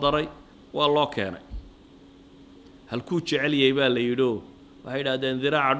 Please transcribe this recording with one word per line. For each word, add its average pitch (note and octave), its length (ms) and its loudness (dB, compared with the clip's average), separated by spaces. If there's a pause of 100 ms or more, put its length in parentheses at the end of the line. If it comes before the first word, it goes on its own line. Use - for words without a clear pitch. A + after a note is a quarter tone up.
daray, D3 260 2 (460)
waa D3 160 0
loo D3 180 2
keenay. F#2+ 340 -6 (1500)
"Halkuu B2 300 -4
jecel D3 340 0
yahay?" C3+ 180 4
baa C3+ 160 2
la B2 120 2
yidhi A#2+ 220 0
oo A#2 200 0 (420)
waxay C3 160 -6
yidhaahdeen, C3 400 -2
"Diraaca C#3 400 2